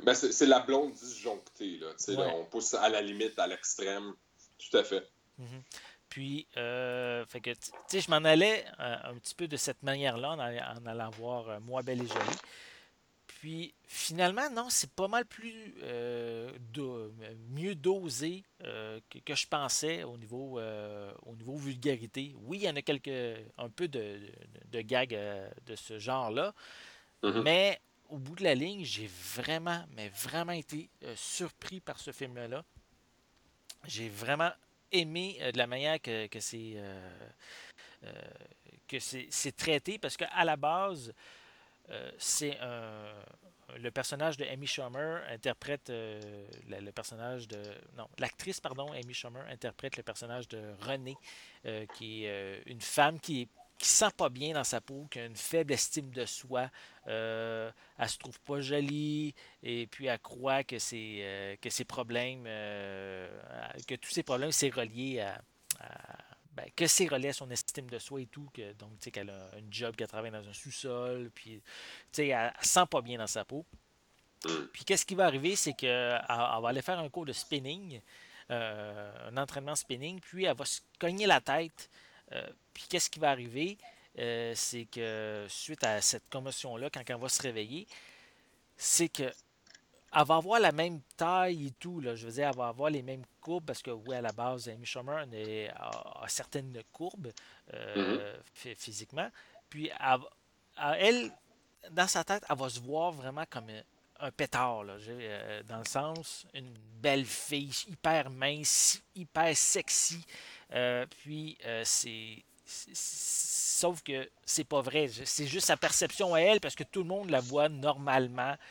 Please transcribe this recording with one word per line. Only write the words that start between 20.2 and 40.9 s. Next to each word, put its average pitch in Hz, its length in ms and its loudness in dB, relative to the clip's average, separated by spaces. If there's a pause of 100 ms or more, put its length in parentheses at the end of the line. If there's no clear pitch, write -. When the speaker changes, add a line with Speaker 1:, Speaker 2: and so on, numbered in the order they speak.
Speaker 2:
euh, 104 520 -8 (120)
au 117 120 -14
niveau 117 200 -8
vulgarité. 135 840 -2
Oui, 156 180 -6
il 202 60 -8
y 175 40 4
en 147 60 0
a 139 80 -2
quelques, 127 580 -2 (160)
un 123 120 -6
peu 175 180 -2
de, 107 320 -4
de, 101 120 -16 (460)
de 113 40 0
gags, 123 340 2
euh, 101 340 -4 (160)
de 113 100 -10
ce 110 220 -12
genre-là. 127 560 0 (680)
Speaker 1:
Mhm. 101 180 4
Speaker 2:
Mais, 180 400 6 (280)
au 147 100 -8
bout 135 160 -8
de 185 80 -8
la 165 100 8
ligne, 170 320 -2
j'ai 104 240 -4 (240)
vraiment, 165 560 -2
mais 110 200 -8
vraiment 156 420 -4
été, 160 380 -6 (140)
euh, 120 120 -10
surpris - 640 -6
par - 200 -12
ce 143 120 -10
film-là. 127 520 -8 (1200)
J'ai 113 220 -6
vraiment 135 420 2 (400)
aimé, 175 500 2
euh, 131 100 0
de 120 60 -2
la 123 80 6
manière 139 340 0
que, 110 280 -4
que 110 120 -10
c'est, 113 360 -6
euh, 95 340 -10 (960)
euh, - 80 -12 (760)
que 135 120 -4
c'est, 127 320 -6
c'est - 240 -2
traité, 165 420 2
parce 147 200 -4
qu'à 175 260 2
la 156 140 4
base, 156 560 0 (760)